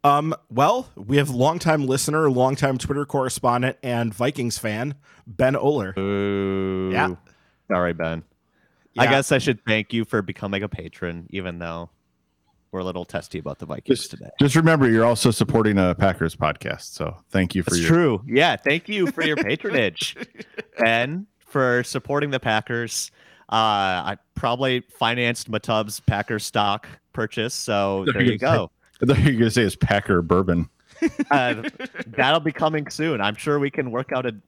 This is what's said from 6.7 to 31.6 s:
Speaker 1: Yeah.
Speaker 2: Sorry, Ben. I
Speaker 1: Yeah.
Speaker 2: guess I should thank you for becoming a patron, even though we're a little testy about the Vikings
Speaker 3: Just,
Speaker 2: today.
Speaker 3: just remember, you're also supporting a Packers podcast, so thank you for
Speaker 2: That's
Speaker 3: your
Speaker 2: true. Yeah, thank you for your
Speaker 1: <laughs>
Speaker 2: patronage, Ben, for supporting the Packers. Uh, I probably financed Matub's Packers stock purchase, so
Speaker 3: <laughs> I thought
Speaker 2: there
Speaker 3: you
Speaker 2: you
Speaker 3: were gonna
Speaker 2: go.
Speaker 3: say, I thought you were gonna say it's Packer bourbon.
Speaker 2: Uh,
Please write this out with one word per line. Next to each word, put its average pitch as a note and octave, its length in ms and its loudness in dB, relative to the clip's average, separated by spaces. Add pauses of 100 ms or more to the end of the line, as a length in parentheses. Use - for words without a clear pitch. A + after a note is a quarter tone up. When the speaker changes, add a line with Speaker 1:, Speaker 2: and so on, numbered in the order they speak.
Speaker 1:
Yeah. F#2+ 220 -2 (540)
Speaker 2:
Sorry, F2 240 0
Ben. E2 300 -6 (760)
I B2 80 4
Speaker 1:
Yeah. A#2 60 2
Speaker 2:
guess C#3 200 2
I C#3+ 80 4
should A#2+ 260 -2
thank G#2+ 280 0
you A2+ 120 0
for G#2+ 160 0
becoming G2 420 -6
a G#2 60 -6
patron, E2+ 600 -10
even F2+ 300 -8
though E2+ 300 -10 (840)
we're F#2 100 -8
a - 20 -6
little F2+ 220 -8
testy - 340 -10
about C#2+ 200 -12
the E2 60 -14
Vikings - 340 -4
Speaker 3:
Just, - 120 -12
Speaker 2:
today. - 180 -16 (100)
Speaker 3:
just C#3 160 4
remember, D#3+ 340 6
you're A2+ 160 6
also A#2+ 260 4
supporting G#2+ 460 2
a F2+ 180 4
Packers F#2 400 0
podcast, - 580 -4
so E2 220 -8 (140)
thank F#2 260 0
you F#2 80 0
for - 80 -2
Speaker 2:
That's F2 100 0
Speaker 3:
your E2 80 0
Speaker 2:
true. D3 380 4
Yeah, C3+ 280 4
thank C#3+ 340 -2
you G3+ 180 0
for E3 160 -4
your D#3 140 0
Speaker 1:
<laughs> - 0 -
Speaker 2:
patronage, A#2+ 800 -2 (600)
Ben, A#2+ 500 0 (120)
for B2 440 0
supporting C#3+ 460 -4
the C3 100 -2
Packers. A#2 720 -4 (380)
Uh, G2+ 540 2 (100)
I - 40 -10 (180)
probably B2+ 460 -2
financed A#2+ 680 -2
Matub's G#2+ 520 -2
Packers G#2+ 440 -2
stock G#2 420 0 (260)
purchase, A2+ 400 -4
so G2 500 0
Speaker 3:
<laughs> - 0 -
I - 20 -4
thought C3 80 0
Speaker 2:
there - 80 0
Speaker 3:
you B2 60 4
Speaker 2:
you B2 60 2
Speaker 3:
were G#2+ 40 -4
gonna C#3 200 2
Speaker 2:
go. F#2+ 100 0
Speaker 3:
say, - 40 -14 (280)
I - 60 0
thought C3 140 4
you D3 140 4
were A2+ 60 0
gonna A2+ 120 4
say A#2+ 120 2
it's G2 120 0
Packer G2 460 2
bourbon. F2 480 2 (640)
Speaker 2:
Uh, B2 320 2 (440)